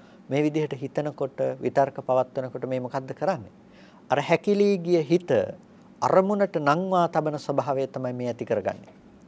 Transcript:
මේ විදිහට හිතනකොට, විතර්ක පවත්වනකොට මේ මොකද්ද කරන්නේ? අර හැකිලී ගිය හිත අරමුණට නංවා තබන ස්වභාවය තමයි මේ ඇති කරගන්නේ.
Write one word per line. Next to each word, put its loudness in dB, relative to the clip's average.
මේ 0
විදිහට -2
හිතනකොට, -4
විතර්ක 0
පවත්වනකොට -2
මේ -2
මොකද්ද -8
කරන්නේ? -4
අර 0
හැකිලී 2
ගිය 2
හිත 0
අරමුණට 2
නංවා 2
තබන 0
ස්වභාවය -2
තමයි -6
මේ -6
ඇති -6
කරගන්නේ. -4